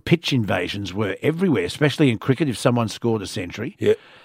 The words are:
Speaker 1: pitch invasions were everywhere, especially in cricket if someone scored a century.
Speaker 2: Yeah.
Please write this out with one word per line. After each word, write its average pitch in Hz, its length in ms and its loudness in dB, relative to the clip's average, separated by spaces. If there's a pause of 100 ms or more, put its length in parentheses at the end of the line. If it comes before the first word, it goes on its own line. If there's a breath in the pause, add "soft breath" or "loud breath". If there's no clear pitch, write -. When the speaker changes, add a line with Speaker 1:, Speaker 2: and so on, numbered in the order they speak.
Speaker 1:
pitch - 280 2
invasions 95 600 -2
were 98 280 -2
everywhere, 156 420 2
especially 143 460 2
in 107 80 0
cricket 135 300 0
if 113 100 -2
someone 120 300 2
scored 113 340 -2
a 90 40 -10
century. 101 520 -8
Speaker 2:
Yeah. 107 160 4 (300 soft breath)